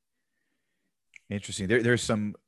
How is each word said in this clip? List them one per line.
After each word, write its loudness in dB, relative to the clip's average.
Interesting. -6
There, 4
there's 2
some -2